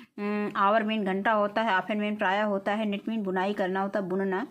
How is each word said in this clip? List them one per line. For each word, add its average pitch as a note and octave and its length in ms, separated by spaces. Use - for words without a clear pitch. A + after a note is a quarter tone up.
अम, G#3 380
आवर G#3+ 260
मीन G#3+ 220
घंटा G3 280
होता G#3 300
है, A3 140
ऑफन G#3 220
मीन G#3 180
प्रायः G#3 280
होता G3+ 280
है, A3 120
निट G3+ 240
मीन A3+ 140
बुनाई F#3+ 300
करना F#3+ 280
होता G3 200
है, F#3+ 80
बुनना। F#3+ 420